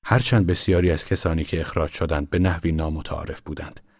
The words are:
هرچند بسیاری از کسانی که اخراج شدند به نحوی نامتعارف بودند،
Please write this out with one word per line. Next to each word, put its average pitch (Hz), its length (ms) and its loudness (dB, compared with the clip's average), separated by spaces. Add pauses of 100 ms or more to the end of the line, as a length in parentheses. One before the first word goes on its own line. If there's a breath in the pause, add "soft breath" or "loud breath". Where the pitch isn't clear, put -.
هرچند 120 420 4
بسیاری 90 440 4
از 78 140 0
کسانی 80 400 0
که 82 160 -4
اخراج 76 300 -2
شدند 76 400 -2
به 90 80 0
نحوی 85 340 2
نامتعارف 78 680 -4
بودند، - 400 -12 (200)